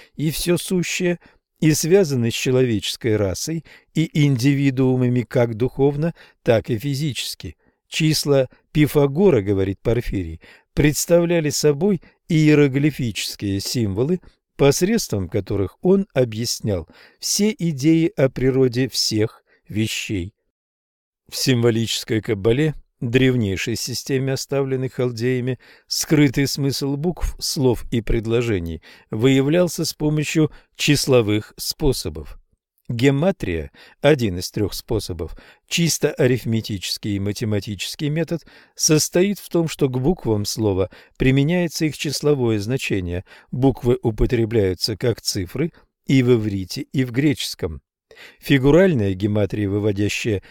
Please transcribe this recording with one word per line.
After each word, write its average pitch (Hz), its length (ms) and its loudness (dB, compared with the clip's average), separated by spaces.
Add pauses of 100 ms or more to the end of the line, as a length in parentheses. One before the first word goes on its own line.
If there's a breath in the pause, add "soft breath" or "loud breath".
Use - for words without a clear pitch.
(160 loud breath)
и 147 140 -2
все 170 280 -2
сущее, 175 600 -2 (440 soft breath)
и 156 120 4
связаны 147 560 2
с 110 60 -4
человеческой 123 800 0
расой 104 500 -4 (300 loud breath)
и 156 300 2
индивидуумами 127 960 2
как 120 340 0
духовно, 143 580 -2 (300 soft breath)
так 113 260 2
и 123 80 -2
физически. 135 800 -6 (320)
Числа 147 600 2 (240 soft breath)
Пифагора, 147 680 4
говорит 95 380 0
Порфирий, 98 600 -4 (320 soft breath)
представляли 170 760 2
собой 151 520 0 (260 soft breath)
иероглифические 143 1300 2
символы, 120 580 -2 (380 soft breath)
посредством 143 720 0
которых 98 520 -4
он 190 320 2
объяснял 110 760 -2 (300 soft breath)
все 208 380 -2
идеи 160 600 2
о 139 100 4
природе 127 640 0
всех - 520 -2 (280)
вещей. 101 640 -4 (960)
В - 80 -12
символической 117 840 0
каббале, 120 540 0 (240)
древнейшей 117 800 0
системе, 135 560 -4
оставленной 131 560 -2
халдеями, 123 680 -2 (300 soft breath)
скрытый 147 600 2
смысл 139 500 -4
букв, 160 420 -2
слов 127 520 0
и 117 100 -2
предложений 110 800 -2 (300 loud breath)
выявлялся 135 720 2
с - 80 -6
помощью 151 580 0 (240 soft breath)
числовых 120 800 2
способов. 82 800 -4 (520)
Гематрия — 123 800 0 (280 loud breath)
один 120 400 2
из 90 100 -8
трех 104 240 -4
способов, 87 640 -6 (300 loud breath)
чисто 156 420 0
арифметический 113 1080 -2
и - 20 -4
математический 104 880 -4
метод, 156 380 -4 (300 soft breath)
состоит 180 640 2
в - 100 -20
том, 170 180 0
что 143 220 -2
к 127 100 -4
буквам 123 460 0
слова 95 440 0 (280 loud breath)
применяется 156 680 2
их 147 120 -4
числовое 131 640 0
значение. 98 640 -4 (260 loud breath)
Буквы 127 500 2
употребляются 113 920 0
как 117 240 -2
цифры 117 540 -6 (320 soft breath)
и 131 180 4
в 123 100 6
иврите, 107 480 -2
и 135 220 -4
в 123 80 -8
греческом. 117 720 -2 (580 loud breath)
Фигуральная 143 720 4
гематрия, 104 540 -2
выводящая 101 840 -2